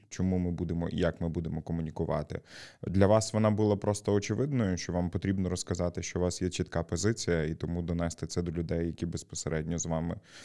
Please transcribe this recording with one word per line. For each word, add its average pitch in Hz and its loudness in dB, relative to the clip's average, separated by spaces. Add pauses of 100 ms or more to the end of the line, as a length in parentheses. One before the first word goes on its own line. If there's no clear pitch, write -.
чому 92 0
ми 90 0
будемо 82 -2
і - -6
як 85 2
ми 85 0
будемо 80 -4
комунікувати. 80 -4 (420)
Для 98 4
вас 107 6
вона 110 4
була 104 4
просто 104 0
очевидною, 104 2
що - -6
вам 87 0
потрібно 95 0
розказати, 87 -2
що - -6
у 87 0
вас 90 0
є 92 2
чітка - -2
позиція, 87 0
і 80 -2
тому 85 -4
донести 85 -2
це 87 -2
до 85 -4
людей, 85 -2
які 85 -4
безпосередньо 80 -4
з 80 -4
вами, 82 -2 (240)